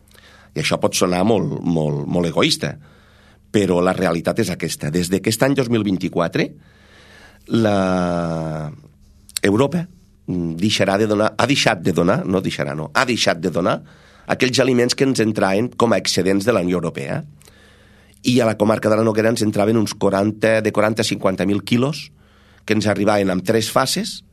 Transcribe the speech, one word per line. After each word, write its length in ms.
I 60
això 180
pot 160
sonar 300
molt, 400
molt, 420
molt 220
egoista, 500
però 320
la 120
realitat 460
és 100
aquesta. 420
Des 180
d'aquest 340
any 120
dos 140
mil 140
vint-i-quatre, 680
la 1200
Europa, 460
mm, 320
deixarà 380
de 100
donar, 300
ha 100
deixat 340
de 120
donar, 320
no 160
deixarà, 340
no, 180
ha 120
deixat 360
de 80
donar 320
aquells 300
aliments 360
que 120
ens 160
entraven 460
com 240
a 40
excedents 480
de 80
la 80
Unió 160
Europea. 460
I 180
a 40
la 120
comarca 320
de 100
la 40
Noguera 280
ens 100
entraven 380
uns 160
quaranta, 640
de 100
quaranta 300
a 60
cinquanta 400
mil 160
quilos 480
que 100
ens 120
arribaven 440
amb 160
tres 240
fases 600